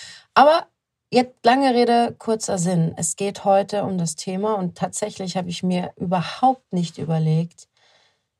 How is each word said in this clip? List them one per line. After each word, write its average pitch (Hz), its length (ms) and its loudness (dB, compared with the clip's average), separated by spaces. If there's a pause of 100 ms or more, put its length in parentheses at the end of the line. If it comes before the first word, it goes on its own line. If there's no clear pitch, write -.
(340)
aber 302 340 6 (440)
jetzt 247 220 0 (100)
lange 262 300 4
Rede, 240 440 2
kurzer 220 400 -4
Sinn. 170 400 0
Es - 180 -6
geht 196 300 -6
heute 196 380 2
um 190 140 -4
das 170 180 -4
Thema 196 400 -4
und 185 220 -6
tatsächlich 190 600 -6
habe 175 120 -4
ich 170 140 -8
mir 180 320 -2
überhaupt 190 760 -2
nicht 175 240 -4
überlegt 160 720 -2 (720)